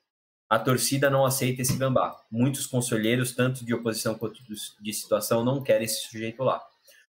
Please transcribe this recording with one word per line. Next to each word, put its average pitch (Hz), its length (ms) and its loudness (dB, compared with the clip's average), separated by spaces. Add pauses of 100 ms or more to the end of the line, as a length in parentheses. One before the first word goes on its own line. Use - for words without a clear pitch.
(480)
A 110 100 4
torcida 135 500 2
não 135 160 4
aceita 131 380 0
esse - 140 0
gambá. 123 400 0 (140)
Muitos 127 360 0
conselheiros, 123 680 0
tanto 127 300 -2
de 117 100 0
oposição 117 400 -2
quanto 110 300 -8
de 107 480 -12
situação, 107 500 0
não 131 200 0
querem 113 240 2
esse - 200 -6
sujeito 113 380 -8
lá. 95 180 0 (580)